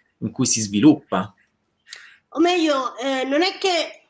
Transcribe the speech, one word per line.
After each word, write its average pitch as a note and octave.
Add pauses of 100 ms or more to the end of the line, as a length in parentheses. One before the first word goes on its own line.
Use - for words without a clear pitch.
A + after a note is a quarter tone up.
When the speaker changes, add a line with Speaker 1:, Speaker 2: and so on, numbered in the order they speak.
(180)
Speaker 1:
in A2+
cui C3
si A#2+
sviluppa. G#2 (1000)
Speaker 2:
O C4+
meglio, D#4
eh, C4
non C#4
è F#4+
che F4 (180)